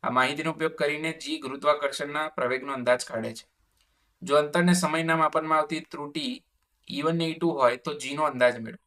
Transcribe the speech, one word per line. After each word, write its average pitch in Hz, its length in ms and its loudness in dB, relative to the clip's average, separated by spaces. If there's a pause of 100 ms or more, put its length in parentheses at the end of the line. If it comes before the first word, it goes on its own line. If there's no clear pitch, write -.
આ 120 120 -2
માહિતીનો 147 400 0
ઉપયોગ 160 240 -2
કરીને 151 320 -2 (120)
જી 151 200 -6
ગુરુત્વાકર્ષણના 143 840 -2 (100)
પ્રવેગનો 131 400 -2
અંદાજ 123 320 2
કાઢે 113 280 -6
છે. - 80 -18 (840)
જો 139 140 2
અંતરને 175 400 4
સમયના 165 400 2
માપનમાં 156 380 2
આવતી 151 220 -2 (100)
ત્રુટિ 147 340 -8 (720)
ઈ 143 100 -4
વન 165 160 2
ને 165 100 0
ઈ 160 60 -6
ટુ 170 100 0 (120)
હોય, 123 260 4
તો 156 60 -4 (100)
જી 135 160 -6
નો 156 140 0
અંદાજ 123 320 4
મેળવો. 113 240 -14